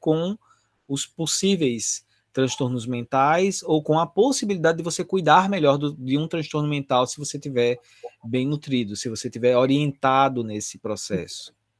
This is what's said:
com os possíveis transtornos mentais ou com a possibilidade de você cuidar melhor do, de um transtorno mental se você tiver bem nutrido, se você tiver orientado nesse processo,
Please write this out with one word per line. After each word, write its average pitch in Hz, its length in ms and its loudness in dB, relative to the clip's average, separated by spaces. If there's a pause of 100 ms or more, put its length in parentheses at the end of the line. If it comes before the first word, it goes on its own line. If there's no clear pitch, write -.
com 165 380 0 (500)
os 139 160 -4
possíveis 160 1000 -2 (260)
transtornos 123 540 -2
mentais 135 760 0
ou 156 200 0
com 156 160 2
a 165 80 2
possibilidade 190 720 0
de 165 60 -8
você - 200 -4
cuidar 185 460 4
melhor 147 260 4
do, 143 160 -2
de 127 240 -2
um 151 100 -2
transtorno 151 420 -2
mental 135 380 0
se - 120 -12
você 147 200 -10
tiver 123 400 0 (460)
bem 127 220 -2
nutrido, 131 500 -2
se - 120 -8
você 113 200 -8
tiver 123 280 2
orientado 135 880 2
nesse 107 340 -8
processo, - 760 -8 (260)